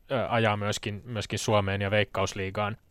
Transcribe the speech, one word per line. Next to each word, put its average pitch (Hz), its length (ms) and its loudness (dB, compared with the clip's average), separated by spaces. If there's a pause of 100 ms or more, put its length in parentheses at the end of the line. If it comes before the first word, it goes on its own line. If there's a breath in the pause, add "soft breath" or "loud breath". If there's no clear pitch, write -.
(120)
äh, 117 220 0
ajaa 110 220 4
myöskin, 104 480 -4
myöskin 110 340 -4
Suomeen 101 420 2
ja 98 100 0
Veikkausliigaan. 101 840 0 (140)